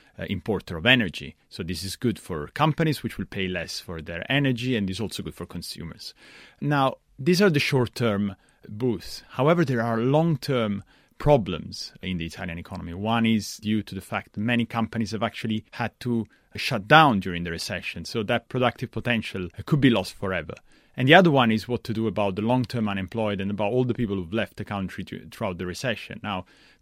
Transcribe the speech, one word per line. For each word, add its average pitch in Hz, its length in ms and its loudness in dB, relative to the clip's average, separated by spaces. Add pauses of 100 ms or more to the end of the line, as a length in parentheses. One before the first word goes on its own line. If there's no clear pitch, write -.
(180)
uh, 92 120 -8
importer 90 460 -4
of 80 100 -4
energy. 110 480 2 (140)
So - 140 -10
this 85 220 -6
is 95 120 -8
good 117 220 -2
for 76 360 -8
companies, 156 480 0
which - 160 -8
will 98 80 -6
pay 95 220 -4
less 87 320 -8
for 82 200 -10
their 85 300 -10
energy, 131 460 0
and 101 120 0
is 95 120 -4
also 95 220 -6
good 80 120 -10
for 87 120 -10
consumers. - 680 -12 (460)
Now, 143 360 2 (220)
these 170 240 4
are 202 80 8
the 143 100 4
short-term 107 760 0 (320)
boosts. 107 640 -4
However, 160 340 4
there 120 180 2
are 117 160 0
long-term 131 840 2 (340)
problems 95 760 2 (100)
in 90 160 -4
the 82 80 -4
Italian 85 320 -8
economy. 87 360 -10
One 113 320 0
is 110 300 2
due 107 260 0
to - 120 -14
the 95 60 -8
fact - 340 -8
that 104 60 -6
many 120 260 0
companies 113 460 -4
have 104 100 -4
actually 110 500 -4
had - 280 -6
to 117 260 -2 (280)
shut 107 320 -4
down 147 340 8
during 87 240 -4
the 85 60 -4
recession, 87 540 -8
so 113 180 -6
that 117 260 -2
productive 123 420 -2
potential 107 580 -4 (160)
could 147 160 2
be 131 100 8
lost 101 240 2
forever. 90 400 -4 (440)
And 127 80 2
the 151 80 10
other 180 160 10
one 123 220 6
is 110 160 0
what 120 160 -4
to 117 80 -4
do 110 140 -2
about 101 300 0
the 104 60 -2
long-term 117 460 0
unemployed 98 520 -2
and 98 100 -4
about 101 220 0
all 127 120 2
the 123 80 0
people 101 240 -2
who've 87 160 -6
left 107 240 -4
the 104 80 -8
country 98 400 -6
to, - 260 -14
throughout 92 280 -6
the 90 80 -6
recession. - 560 -6
Now, 98 240 -6 (360)